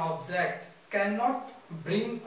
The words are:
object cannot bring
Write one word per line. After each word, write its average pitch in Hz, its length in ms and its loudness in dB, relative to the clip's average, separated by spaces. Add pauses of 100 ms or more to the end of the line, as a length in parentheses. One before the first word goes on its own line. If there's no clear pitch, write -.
object 170 560 0 (340)
cannot 214 560 2 (220)
bring 208 560 0